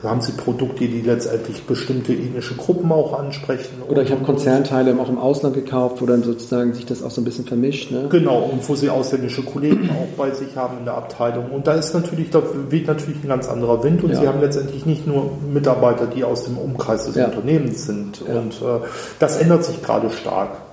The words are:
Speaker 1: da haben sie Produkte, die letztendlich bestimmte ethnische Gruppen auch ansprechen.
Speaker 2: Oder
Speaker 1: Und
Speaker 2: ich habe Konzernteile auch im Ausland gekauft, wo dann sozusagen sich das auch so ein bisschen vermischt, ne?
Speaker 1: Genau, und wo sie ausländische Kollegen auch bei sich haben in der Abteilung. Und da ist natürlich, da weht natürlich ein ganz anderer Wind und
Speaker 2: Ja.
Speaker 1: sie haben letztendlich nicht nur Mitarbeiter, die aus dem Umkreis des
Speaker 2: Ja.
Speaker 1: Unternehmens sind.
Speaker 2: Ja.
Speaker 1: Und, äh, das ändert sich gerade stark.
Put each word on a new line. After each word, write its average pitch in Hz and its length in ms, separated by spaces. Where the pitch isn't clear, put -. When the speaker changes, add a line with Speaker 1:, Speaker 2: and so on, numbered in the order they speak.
Speaker 1:
da 107 80
haben 120 100
sie - 120
Produkte, 123 540
die 117 140
letztendlich 117 640
bestimmte 127 500
ethnische 123 420
Gruppen 175 360
auch 151 260
ansprechen. 135 720
Speaker 2:
Oder 143 140
Speaker 1:
Und 127 40
Speaker 2:
ich 135 60
habe 135 120
Konzernteile 131 800
auch 127 80
im 127 80
Ausland 139 380
gekauft, 127 440
wo 127 60
dann 120 160
sozusagen 120 540
sich - 100
das 123 160
auch 131 80
so 123 120
ein 117 40
bisschen 113 200
vermischt, 131 440
ne? 127 200
Speaker 1:
Genau, 160 280
und 127 180
wo 147 60
sie 139 160
ausländische 127 500
Kollegen 147 480
auch 160 260
bei 135 160
sich 135 240
haben 127 220
in 117 80
der 117 80
Abteilung. 120 580
Und 139 140
da 156 80
ist 160 220
natürlich, 165 340
da 156 140
weht 156 160
natürlich 147 380
ein 143 60
ganz 127 200
anderer 120 340
Wind 156 200
und - 80
Speaker 2:
Ja. - 100
Speaker 1:
sie 143 60
haben 139 120
letztendlich 139 460
nicht 156 220
nur 139 160
Mitarbeiter, 123 520
die 123 200
aus 120 180
dem 123 140
Umkreis 117 480
des 117 100
Speaker 2:
Ja. 127 120
Speaker 1:
Unternehmens 123 580
sind. 104 420
Speaker 2:
Ja. 120 140
Speaker 1:
Und, 110 140
äh, 120 300
das 139 180
ändert 165 260
sich - 180
gerade 110 280
stark. 98 400